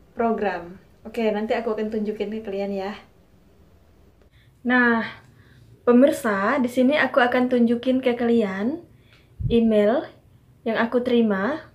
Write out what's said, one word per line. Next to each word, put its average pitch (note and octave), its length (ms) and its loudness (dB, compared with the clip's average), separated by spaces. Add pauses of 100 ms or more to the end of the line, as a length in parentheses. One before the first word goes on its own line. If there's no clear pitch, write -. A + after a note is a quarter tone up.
(180)
program. G3 640 -4 (240)
Oke, A3 240 -4
nanti G#3+ 240 -2
aku A3+ 160 -4
akan G#3+ 240 -4
tunjukin G#3+ 400 -4
ke A3 80 -8
kalian G3 320 -6
ya. G3 240 -8 (1700)
Nah, A#3+ 400 2 (800)
pemirsa, A#3+ 720 2
di B3 160 -2
sini C4 240 2
aku C4+ 240 2
akan B3 320 2
tunjukin A#3+ 480 2
ke A#3+ 160 0
kalian A#3 640 0 (640)
email A3+ 640 2 (560)
yang A3+ 160 -2
aku A#3+ 240 -2
terima A#3 680 0